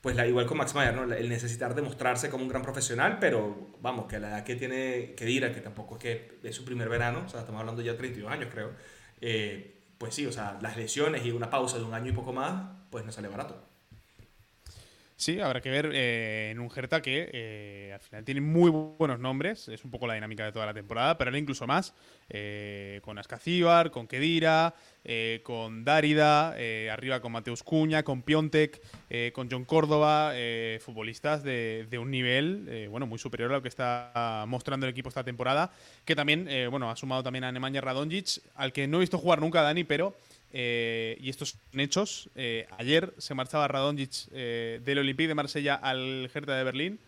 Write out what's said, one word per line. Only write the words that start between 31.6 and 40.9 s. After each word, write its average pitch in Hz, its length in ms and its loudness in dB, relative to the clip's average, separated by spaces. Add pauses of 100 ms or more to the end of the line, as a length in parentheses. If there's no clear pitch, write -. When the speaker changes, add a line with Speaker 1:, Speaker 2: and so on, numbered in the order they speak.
Speaker 2:
de 120 120 -4
un 127 100 -4
nivel, 135 580 2
eh, 110 220 -8
bueno, 123 160 -4
muy 113 140 -8
superior 120 320 -2
a 139 40 2
lo 135 60 0
que 131 60 -6
está 120 800 -2
mostrando 135 380 -2
el 127 40 0
equipo 131 180 -8
esta 131 140 -6
temporada, 127 480 0 (340)
que 160 120 4
también, 151 320 4
eh, 131 180 0
bueno, 123 240 -2
ha 113 60 -4
sumado 131 260 -2
también 131 220 -4
a 127 80 -4
Nemanja 131 280 -2
Radonjic, 147 600 -2 (160)
al 135 160 -2
que 139 160 0
no 151 80 2
he 180 40 6
visto 180 180 2
jugar 165 220 6
nunca, 160 220 6
Dani, 156 220 4
pero... 156 320 0 (380)
Eh, 117 640 0